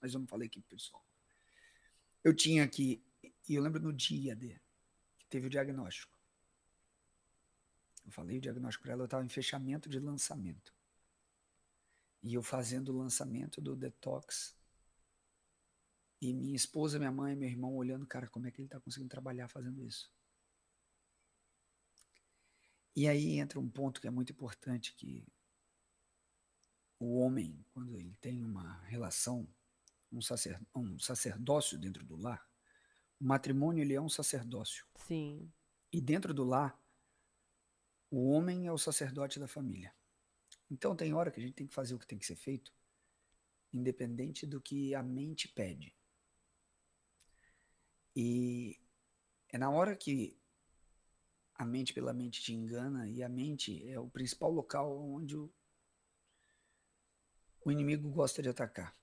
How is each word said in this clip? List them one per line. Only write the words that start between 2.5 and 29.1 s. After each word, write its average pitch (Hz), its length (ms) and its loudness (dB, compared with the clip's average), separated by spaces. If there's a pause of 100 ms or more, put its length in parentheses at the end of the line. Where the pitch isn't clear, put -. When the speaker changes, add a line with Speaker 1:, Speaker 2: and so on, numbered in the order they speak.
Speaker 1:
que, 131 340 2 (460)
e 151 80 2
eu 143 80 6
lembro 156 180 0
no 156 120 0
dia 135 420 0
de, 117 240 -10 (580)
que - 120 -20
teve 131 180 0
o - 20 -4
diagnóstico. 135 680 -2 (1900)
Eu 104 60 -18
falei 92 280 -4
o - 20 -6
diagnóstico 123 420 -4
pra 131 80 -4
ela, 127 120 0
eu 123 40 -2
tava 131 180 0
em 123 40 -4
fechamento 135 580 -2
de 139 100 -2
lançamento. 135 800 -4 (1500)
E 117 120 -4
eu 120 100 2
fazendo 131 460 0
o 131 80 0
lançamento 131 640 -2
do 139 120 -2
detox, - 800 -4 (1700)
e 127 140 0
minha 131 240 0
esposa, 147 420 2
minha 139 120 2
mãe, 139 260 0
meu 135 100 -2
irmão 127 280 -2
olhando, 131 300 -2
"Cara, 127 220 -6
como 123 200 -6
é 120 40 -6
que - 80 -10
ele 135 80 -8
tá 135 140 -12
conseguindo 131 280 -8
trabalhar 127 380 -6
fazendo 127 340 -6
isso?" 113 300 -10 (2750)
E 147 120 6
aí 147 300 4
entra 143 220 -2
um 127 100 -2
ponto 135 320 -4
que 117 60 -6
é - 20 -2
muito 123 220 0
importante, 123 640 -6
que 62 280 -10 (1800)
o 120 200 2
homem, 104 520 2
quando 123 240 -10
ele 90 240 -10
tem 123 240 -4
uma 92 420 -6
relação, 117 600 -2 (640)